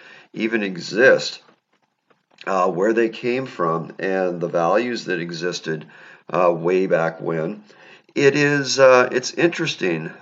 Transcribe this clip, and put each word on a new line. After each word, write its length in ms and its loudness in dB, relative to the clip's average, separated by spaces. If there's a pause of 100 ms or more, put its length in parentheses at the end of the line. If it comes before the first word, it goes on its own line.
(320)
even 300 -2
exist, 800 0 (1040)
uh, 240 0
where 240 0
they 160 2
came 340 -4
from, 540 -4
and 420 -2
the 80 -4
values 560 -2
that 160 -4
existed, 640 -8 (440)
uh, 200 4
way 360 0
back 340 0
when, 420 -6 (520)
it 200 4
is, 440 0
uh, 340 8
it's 220 -4
interesting 760 -2 (120)